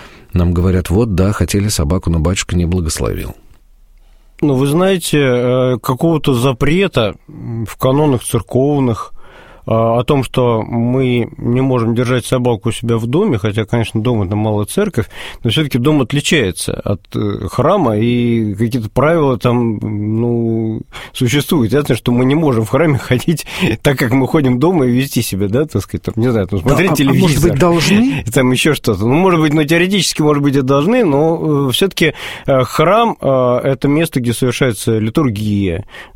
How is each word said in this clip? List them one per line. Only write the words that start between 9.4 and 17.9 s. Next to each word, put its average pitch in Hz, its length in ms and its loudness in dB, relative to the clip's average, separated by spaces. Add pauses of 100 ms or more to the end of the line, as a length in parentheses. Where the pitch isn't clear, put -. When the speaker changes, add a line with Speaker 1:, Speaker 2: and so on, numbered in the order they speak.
Speaker 2:
а, 113 320 2
о 123 60 0
том, 135 200 2
что 120 380 0
мы 123 640 0 (120)
не 123 240 0
можем 120 320 0
держать 123 320 0
собаку 123 420 0
у 110 40 -2
себя 117 260 -2
в 113 80 -4
доме, 151 320 0
хотя, 107 260 -2
конечно, 117 380 -2
дом — 117 220 0
это 101 120 -2
малая 107 300 -2
церковь, 196 400 -2 (360)
но 120 60 -2
всё-таки 139 300 0
дом 143 240 2
отличается 131 720 -2
от, - 260 -4 (160)
э, 104 340 -4
храма, 139 460 2